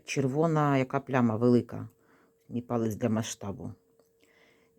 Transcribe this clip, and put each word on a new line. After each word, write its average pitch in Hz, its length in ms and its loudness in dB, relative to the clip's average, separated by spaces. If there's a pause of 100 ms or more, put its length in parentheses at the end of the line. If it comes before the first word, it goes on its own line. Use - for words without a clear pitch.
червона, 143 760 2
яка 131 220 0
пляма 120 360 2
велика. 113 520 2 (600)
Мій 120 120 -6
палець 113 340 -4
для 117 140 -2
масштабу. 104 640 -6 (1080)